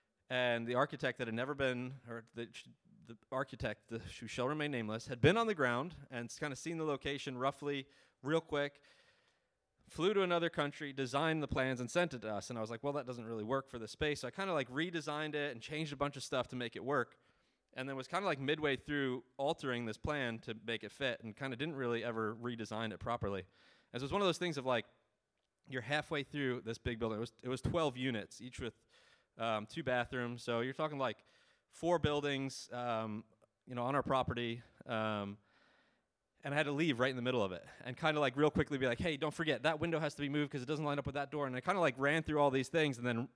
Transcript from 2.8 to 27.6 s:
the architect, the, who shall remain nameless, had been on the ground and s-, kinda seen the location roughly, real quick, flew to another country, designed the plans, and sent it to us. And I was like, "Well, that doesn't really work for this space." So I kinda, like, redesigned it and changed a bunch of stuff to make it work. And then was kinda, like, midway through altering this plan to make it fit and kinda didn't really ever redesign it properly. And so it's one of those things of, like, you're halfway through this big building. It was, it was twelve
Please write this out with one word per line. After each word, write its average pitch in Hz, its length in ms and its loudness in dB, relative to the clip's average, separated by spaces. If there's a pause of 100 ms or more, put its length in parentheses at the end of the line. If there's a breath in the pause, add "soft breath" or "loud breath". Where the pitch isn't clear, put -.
the 117 100 -16 (140)
architect, 131 580 -4
the, 117 100 -4 (200)
who 117 80 -10
shall 123 200 0
remain 147 240 0
nameless, 110 360 -2
had 120 140 -6
been 170 160 8
on 233 100 4
the 214 80 0
ground 143 400 2 (160)
and 120 140 -4
s-, - 120 -12
kinda 147 180 -6
seen 165 220 -6
the 160 60 -2
location 139 540 -2
roughly, 139 500 -2 (340 soft breath)
real 156 200 2
quick, 143 400 -2 (1080 soft breath)
flew 180 240 2
to 196 80 4
another 175 280 2
country, 143 440 -2
designed 143 500 2
the 135 40 -2
plans, 131 340 2
and 120 100 -4
sent 175 220 2
it 120 80 -8
to 107 120 -4
us. 101 160 -4
And 120 80 -6
I 113 40 -2
was 110 100 -2
like, 113 100 -6
"Well, 143 120 0
that 139 120 -4
doesn't 120 200 -6
really 113 180 -4
work 131 240 0
for 127 100 -10
this 110 140 -8
space." 151 300 0
So 123 80 -4
I - 20 -6
kinda, 190 220 -2
like, 135 180 0
redesigned 151 640 -2
it 147 160 -2
and 120 100 -12
changed 151 300 -4
a 139 60 -6
bunch 143 180 0
of 131 80 -8
stuff 127 260 0
to 131 60 -6
make 120 220 -4
it 95 80 -6
work. 131 320 2 (560)
And 131 160 -6
then 135 80 -6
was 131 100 -8
kinda, 190 180 -2
like, 156 140 2
midway 143 380 2
through 135 480 -2 (100)
altering 135 500 0
this 107 120 -4
plan 131 420 -2
to 113 160 -8 (100)
make 113 200 -4
it 101 80 -10
fit 127 280 -2
and 107 140 -10
kinda 135 220 -6
didn't 151 180 -4
really 120 300 0
ever 113 300 0
redesign 113 580 -4
it 87 60 -10
properly. 101 440 -2 (480 soft breath)
And 120 80 -6
so 135 60 -4
it's 139 80 -4
one 202 80 2
of 196 60 6
those 165 100 2
things 170 200 -2
of, 131 80 -4
like, 123 200 2 (800)
you're 131 140 -4
halfway 143 420 -2
through 131 380 -2
this 113 160 -6
big 120 200 -4
building. 110 200 0
It 110 40 -2
was, 120 120 -6 (100)
it 123 60 -4
was 127 100 -2
twelve 147 380 0